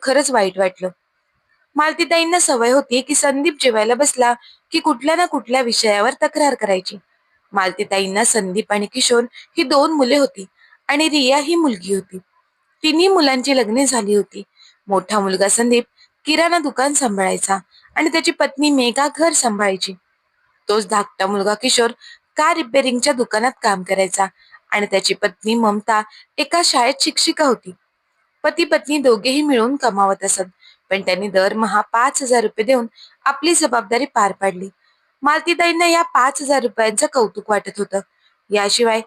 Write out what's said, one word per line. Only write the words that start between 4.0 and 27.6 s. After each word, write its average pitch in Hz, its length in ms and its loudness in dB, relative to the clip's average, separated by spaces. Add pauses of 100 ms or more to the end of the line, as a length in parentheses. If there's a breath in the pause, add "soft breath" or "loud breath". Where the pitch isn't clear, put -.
की 320 80 -2
कुठल्या 302 360 0
ना 349 100 2
कुठल्या 262 360 -2
विषयावर 226 520 0
तक्रार 294 420 0
करायची. 196 420 -4 (560)
मालतीताईंना 196 680 -2
संदीप 202 500 -2
आणि 208 120 0
किशोर 240 380 0 (340 loud breath)
ही 330 60 0
दोन 285 280 2
मुले 277 260 2
होती 226 280 -2 (420 soft breath)
आणि 294 220 0
रिया 269 280 2
ही 302 180 0
मुलगी 202 400 0
होती. 190 220 -10 (680)
तिन्ही 311 240 2
मुलांची 269 500 2
लग्ने 240 280 0
झाली 208 300 0
होती. 196 280 -2 (440 soft breath)
मोठा 196 320 0
मुलगा 196 300 0
संदीप 240 340 2 (420 soft breath)
किराणा 330 340 2
दुकान 285 340 -2
सांभाळायचा 196 640 -2 (380 soft breath)
आणि 311 140 0
त्याची 330 220 -2
पत्नी 294 380 -2
मेघा 262 380 2 (100)
घर 320 160 2
सांभाळायची. 202 600 -2 (760)
तोच 208 180 0
धाकटा 202 400 -2
मुलगा 202 260 -2
किशोर 233 380 0 (460 loud breath)
कार 311 180 2
रिपेअरिंगच्या 254 580 0
दुकानात 233 380 -2 (100)
काम 196 220 0
करायचा 190 420 -2 (440 soft breath)
आणि 208 160 -2
त्याची 190 280 -2
पत्नी 208 420 -4
ममता 214 460 0 (360 loud breath)
एका 330 280 0
शाळेत 269 360 2
शिक्षिका 320 440 -2
होती. 220 260 -2 (720)